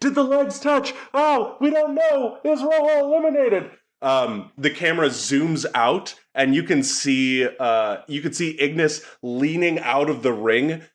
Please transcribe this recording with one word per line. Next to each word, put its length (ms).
Did 140
the 100
legs 340
touch? 360
Oh, 460
we 100
don't 240
know. 500
Is 180
Rojo 420
eliminated? 680
Um, 560
the 120
camera 380
zooms 560
out, 400
and 200
you 80
can 200
see, 680
uh, 480
you 140
can 120
see 280
Ignis 440
leaning 580
out 300
of 120
the 100
ring 500